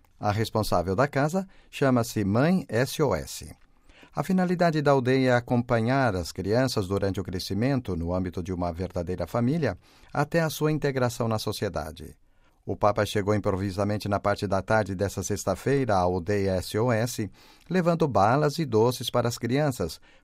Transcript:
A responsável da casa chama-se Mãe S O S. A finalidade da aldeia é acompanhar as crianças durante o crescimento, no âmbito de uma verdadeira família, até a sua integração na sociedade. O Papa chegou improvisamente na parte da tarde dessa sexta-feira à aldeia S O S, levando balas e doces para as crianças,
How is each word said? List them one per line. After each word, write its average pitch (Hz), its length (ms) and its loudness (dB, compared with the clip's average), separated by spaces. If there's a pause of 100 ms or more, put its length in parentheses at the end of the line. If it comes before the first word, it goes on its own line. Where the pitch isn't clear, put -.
(180)
A 104 140 0
responsável 98 640 0
da 101 100 4
casa 156 400 -2 (240)
chama-se 120 540 0
Mãe 135 440 2
S - 320 -2
O 127 140 2
S. - 400 -8 (580)
A 147 120 -4
finalidade 175 580 2
da 143 80 4
aldeia 131 400 4
é - 60 6
acompanhar 120 800 2
as 85 160 -4
crianças 107 560 0
durante 98 320 0
o - 20 -4
crescimento, 98 720 -2
no 85 180 -2
âmbito 90 300 -4
de 87 100 -6
uma 87 200 -2
verdadeira 87 520 -6
família, 120 540 -2 (340)
até 147 280 0
a 160 100 0
sua 156 220 0
integração 127 560 0
na 110 100 0
sociedade. 80 800 -6 (500)
O 101 80 -4
Papa 104 320 2
chegou 104 300 0
improvisamente 101 720 -2
na 101 100 0
parte 101 300 0
da 95 140 0
tarde 98 340 0
dessa 98 260 -2
sexta-feira 110 720 -2
à 92 60 4
aldeia 92 560 0
S 90 200 -4
O 117 140 0
S, 113 400 -2 (400)
levando 170 380 2
balas 127 500 4
e 165 80 -2
doces 117 420 2
para 120 200 0
as 117 100 -4
crianças, 123 600 -2 (240)